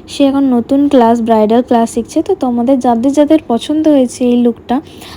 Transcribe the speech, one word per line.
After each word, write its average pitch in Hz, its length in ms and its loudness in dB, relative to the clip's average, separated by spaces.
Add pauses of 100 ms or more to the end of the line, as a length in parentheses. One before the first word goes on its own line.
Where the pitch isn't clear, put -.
সে - 160 -2
এখন 277 200 0
নতুন 269 440 0
ক্লাস, 233 320 2
ব্রাইডাল 220 420 2
ক্লাস 233 320 -2
শিখছে। 247 280 -4
তো 381 120 -4
তোমাদের 247 440 -2
যাদের 247 340 -2
যাদের 294 260 2 (100)
পছন্দ 302 400 -2
হয়েছে 262 360 0
এই 240 120 2
লুকটা, 240 440 -2 (360)